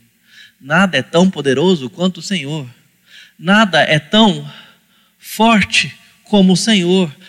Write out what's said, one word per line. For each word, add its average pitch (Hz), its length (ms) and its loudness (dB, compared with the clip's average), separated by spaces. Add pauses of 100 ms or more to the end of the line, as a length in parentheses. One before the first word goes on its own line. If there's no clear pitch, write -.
(580)
Nada 160 380 -2
é 127 60 -2
tão 185 280 0
poderoso 139 600 -2
quanto 175 300 -6
o - 20 -18
Senhor. 151 440 -8 (720)
Nada 180 440 2
é 151 160 0
tão 165 520 0 (680)
forte 214 760 -2 (280)
como 190 320 2
o - 20 2
Senhor. 180 580 0 (140)